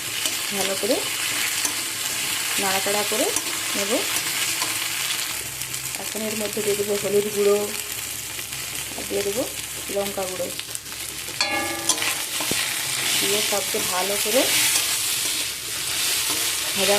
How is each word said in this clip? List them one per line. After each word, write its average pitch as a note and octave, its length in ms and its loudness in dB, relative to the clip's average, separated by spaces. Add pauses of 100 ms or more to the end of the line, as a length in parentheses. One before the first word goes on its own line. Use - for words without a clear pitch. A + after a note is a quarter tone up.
(560)
ভালো G3 260 2
করে A3+ 140 4 (1700)
নাড়াচাড়া G3+ 500 2
করে A#3 140 2 (500)
নেব। G3+ 160 0 (2000)
এখন - 240 -4
এর G#3+ 140 -2
মধ্যে G#3 240 -2
দিয়ে G3+ 140 4
দেবো G3+ 140 0 (100)
হলুদ G#3 320 4
গুঁড়ো, G3+ 220 6 (1400)
আর - 120 -6
দিয়ে G3+ 180 2
দেবো G#3 140 2 (540)
লঙ্কা G3 340 0
গুঁড়ো। F3+ 180 -2 (2750)
দিয়ে G3+ 200 4 (100)
সবকে G3+ 280 2 (140)
ভালো F#3+ 320 2
করে A3 180 6 (2250)
ভাজা G3 220 6